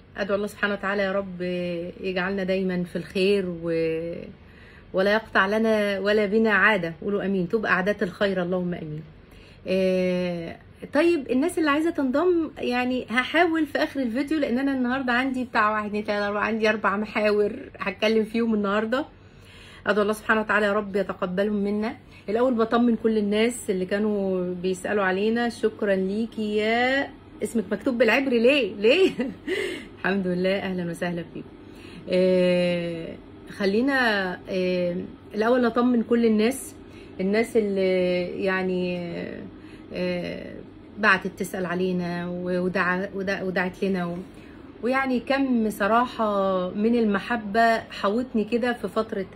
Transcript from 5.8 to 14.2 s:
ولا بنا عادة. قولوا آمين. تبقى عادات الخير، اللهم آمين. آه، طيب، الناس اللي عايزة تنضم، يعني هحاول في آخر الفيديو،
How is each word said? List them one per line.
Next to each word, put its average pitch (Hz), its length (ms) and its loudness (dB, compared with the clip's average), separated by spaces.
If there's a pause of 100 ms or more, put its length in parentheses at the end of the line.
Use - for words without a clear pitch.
ولا 208 280 2
بنا 220 240 4
عادة. 190 520 4
قولوا 202 240 -2
آمين. 190 220 0
تبقى 196 280 0
عادات 202 260 0
الخير، 190 400 0
اللهم 175 320 -2
آمين. 156 280 -10 (640)
آه، 180 880 0 (360)
طيب، 320 380 2
الناس 294 280 0
اللي 311 120 2
عايزة 311 200 0
تنضم، 302 680 0
يعني 247 520 -2
هحاول 320 560 2
في 277 120 -4
آخر 302 220 -2
الفيديو، 277 380 -2